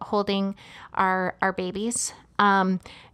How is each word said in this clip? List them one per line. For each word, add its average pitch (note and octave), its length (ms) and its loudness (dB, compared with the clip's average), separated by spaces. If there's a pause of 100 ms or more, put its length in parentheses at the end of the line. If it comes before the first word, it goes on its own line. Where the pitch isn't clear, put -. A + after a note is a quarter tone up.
holding G3 540 -2 (380)
our, F#3 480 0
our F#3+ 100 0
babies, F#3+ 640 -6 (260)
um, G3 400 4 (340)